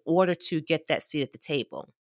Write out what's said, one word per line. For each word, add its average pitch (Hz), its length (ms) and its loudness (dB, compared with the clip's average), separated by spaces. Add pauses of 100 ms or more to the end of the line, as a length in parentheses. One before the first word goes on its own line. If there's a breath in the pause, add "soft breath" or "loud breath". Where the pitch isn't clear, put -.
order 175 300 4
to - 260 -2
get 156 260 -2
that - 160 0
seat 147 200 -2
at 123 80 -8
the - 60 -16
table? - 520 -4 (300)